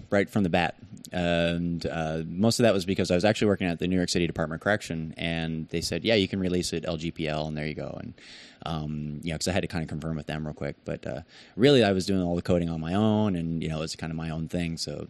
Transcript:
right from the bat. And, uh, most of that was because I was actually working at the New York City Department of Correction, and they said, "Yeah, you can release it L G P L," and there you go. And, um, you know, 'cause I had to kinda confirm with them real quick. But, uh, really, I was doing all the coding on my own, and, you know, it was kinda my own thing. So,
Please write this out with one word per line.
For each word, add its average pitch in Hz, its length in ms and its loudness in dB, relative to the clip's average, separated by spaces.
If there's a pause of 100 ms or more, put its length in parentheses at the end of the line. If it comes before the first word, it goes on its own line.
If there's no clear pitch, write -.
(100)
right 101 180 2
from 104 140 0
the 90 80 2
bat. 85 240 2 (400)
And, 85 720 0
uh, 80 420 -2
most 95 320 2
of 123 60 2
that 110 80 8
was 92 140 0
because 92 240 0
I 90 40 4
was 90 100 4
actually 107 240 4
working 98 180 2
at 85 120 0
the 90 80 -2
New 92 100 2
York 90 120 2
City 87 180 2
Department 80 340 -2
of - 40 -6
Correction, 82 540 -2
and 82 500 -4
they 82 140 -4
said, 85 220 -2
"Yeah, 110 100 4
you 98 120 6
can 98 140 -2
release 87 340 0
it 80 120 -2
L 82 120 -2
G 82 120 -4
P 80 160 -4
L," 76 200 -2
and 78 100 -6
there 76 100 -4
you 76 80 -4
go. - 260 -8
And, - 140 -12 (500)
um, 76 580 -4
you 85 80 -6
know, 78 60 -2
'cause - 100 -6
I 90 60 2
had 95 80 2
to 85 60 0
kinda 82 200 -4
confirm 78 300 -6
with 73 80 -8
them 78 220 -6
real 76 80 -6
quick. 71 220 -8 (100)
But, 80 200 -6
uh, 65 140 -6 (340)
really, 127 300 6
I 101 80 6
was 92 140 0
doing 95 160 2
all 87 120 0
the 87 60 0
coding 87 300 2
on 80 100 -4
my 80 140 -2
own, 107 420 4
and, 82 260 -2
you 78 60 -2
know, 78 100 -2
it - 20 -2
was 80 140 -6
kinda 80 200 -6
my 80 160 -4
own 80 180 -6
thing. 85 300 -4
So, 76 320 -8